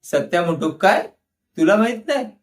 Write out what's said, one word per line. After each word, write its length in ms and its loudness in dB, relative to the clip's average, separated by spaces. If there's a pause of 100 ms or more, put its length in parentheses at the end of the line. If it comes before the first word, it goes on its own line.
सत्या 380 -2
म्हणतो, 280 -2
"काय, 380 0 (500)
तुला 180 4
माहित 220 0 (100)
नाही? 180 -2 (180)